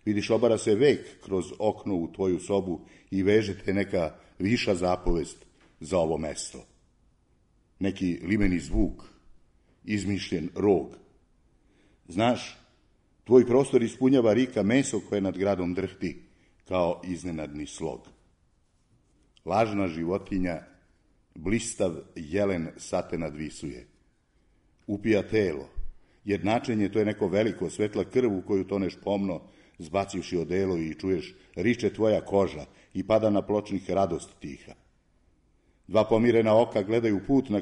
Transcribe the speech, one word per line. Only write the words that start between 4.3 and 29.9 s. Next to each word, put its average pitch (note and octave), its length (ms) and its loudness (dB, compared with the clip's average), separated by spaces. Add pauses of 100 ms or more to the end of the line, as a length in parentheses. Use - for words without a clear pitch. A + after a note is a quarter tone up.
viša G#2+ 360 0
zapovest F2 720 -2 (360)
za E2 180 -2
ovo D#2+ 200 0
mesto. - 460 -8 (1120)
Neki F#2+ 460 -2
limeni F#2+ 360 2
zvuk, F2+ 440 0 (800)
izmišljen F#2+ 720 -4
rog. F#2 420 2 (1120)
Znaš, A2 500 0 (640)
tvoj A#2+ 220 8
prostor B2+ 360 4
ispunjava A#2 500 4
rika B2 300 0
meso A2+ 460 2
koje G2+ 120 0
nad F#2 180 -2
gradom F2+ 360 0
drhti F#2 480 -6 (460)
kao F2 360 0
iznenadni D#2 600 -8
slog. C#2 420 -10 (1400)
Lažna G2+ 440 0
životinja, E2+ 760 -4 (720)
blistav F#2 680 -4 (160)
jelen E2+ 600 -4
sa - 320 -6
te F2 100 -6
nadvisuje. D2 680 -10 (1000)
Upija G#2 360 2
telo. F2 460 0 (560)
Jednačenje, G#2 640 0
to G#2 100 -4
je G#2+ 60 4
neko G#2 240 -2
veliko, F#2+ 420 0
svetla G#2 340 -2
krv B2 280 0
u F#2 100 -4
koju F#2+ 220 0
toneš F#2+ 400 -4
pomno, G2 360 -2 (380)
zbacivši F2+ 580 -4